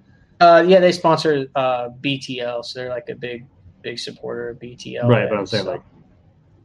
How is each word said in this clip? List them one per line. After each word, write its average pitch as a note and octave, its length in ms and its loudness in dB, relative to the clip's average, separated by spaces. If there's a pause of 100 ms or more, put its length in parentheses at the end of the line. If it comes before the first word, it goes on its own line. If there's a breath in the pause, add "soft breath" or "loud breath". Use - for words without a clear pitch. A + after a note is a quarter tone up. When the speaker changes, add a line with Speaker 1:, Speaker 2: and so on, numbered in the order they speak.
(420 soft breath)
Speaker 1:
Uh, E3+ 260 8
yeah, F#3 120 6
they F3+ 120 6
sponsor, D#3 640 0
uh, B2+ 360 -2 (120)
B C#3 160 -4
T B2+ 240 -10
L, A#2+ 220 -8
so - 160 -14
they're, B2+ 100 -10
like, A#2+ 200 -10
a A#2+ 60 -12
big, B2 300 -12 (380)
big A#2+ 160 -10
supporter A#2+ 500 -12
of A#2+ 100 -14
B B2 160 -18
T B2 220 -14
L. A#2+ 100 -2
Speaker 2:
Right, G#2+ 220 4
but G#2+ 80 -2
I'm G2 80 -6
saying, G2 200 -4
Speaker 1:
So F#2 80 -6
Speaker 2:
like, E2 80 -10 (840)